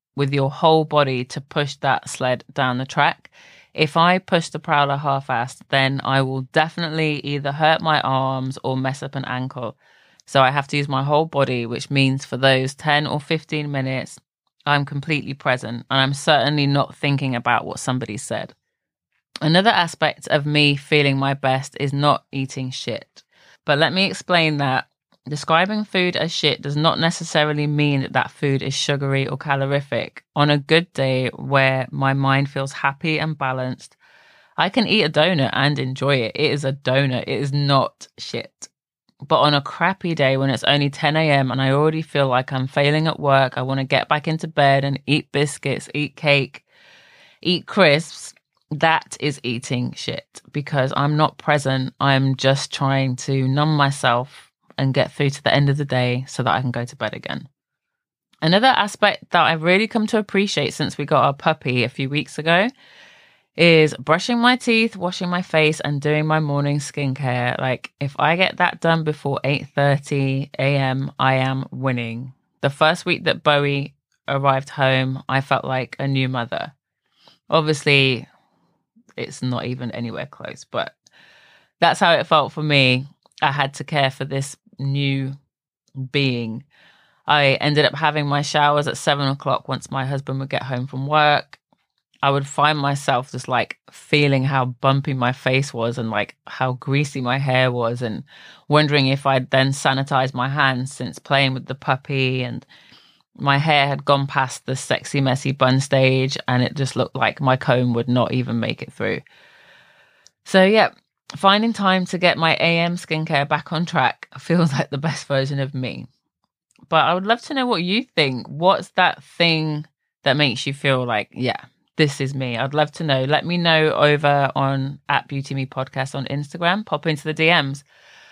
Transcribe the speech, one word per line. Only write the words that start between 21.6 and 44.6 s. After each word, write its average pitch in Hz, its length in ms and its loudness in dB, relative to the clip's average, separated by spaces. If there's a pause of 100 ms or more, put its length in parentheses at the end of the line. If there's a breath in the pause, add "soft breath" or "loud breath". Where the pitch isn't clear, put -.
is 139 140 -2
not 143 360 0
eating 135 400 -6
shit. - 520 -10 (420 soft breath)
But 143 140 2
let 156 160 2
me 190 100 2
explain 165 540 0
that. 131 300 0 (380)
Describing 175 580 2
food 180 300 0
as 165 160 -2
shit - 300 0
does 143 160 -4
not 156 220 2
necessarily 151 680 0
mean 147 360 2
that - 100 -8
that - 180 0
food 135 320 -2
is 139 120 -6
sugary 139 520 -2
or 139 120 -6
calorific. 139 880 -4 (120)
On 147 140 4
a 147 80 4
good 156 340 0
day 131 360 0
where 135 600 0
my 135 220 0
mind 139 380 0
feels 135 220 -6
happy 147 460 -2
and 151 200 -4
balanced, 131 580 -6 (600 soft breath)
I 170 100 2
can 202 180 0
eat 202 180 2
a 151 40 2
donut 151 460 2
and 139 240 0
enjoy 131 380 -2
it. 113 180 -2
It 151 160 0
is 147 160 -2
a 135 80 -2
donut. 131 480 0
It 120 180 -4
is 139 120 -4
not 139 560 0 (100)
shit. - 500 -12 (580)
But 147 140 4
on 147 140 6
a 139 80 2
crappy 170 520 -2
day 135 220 2
when 135 140 0
it's 123 140 -2
only 143 260 2
ten 151 260 0
A 160 140 2
M 139 200 2
and 131 120 -2
I 135 80 2
already 156 320 2
feel 143 260 0
like 127 240 -2
I'm 131 140 -2
failing 147 400 2
at - 140 -4
work, 135 360 2
I 127 60 -4
wanna 135 220 -4
get - 240 0
back 151 200 -2
into 160 200 -4
bed 139 360 4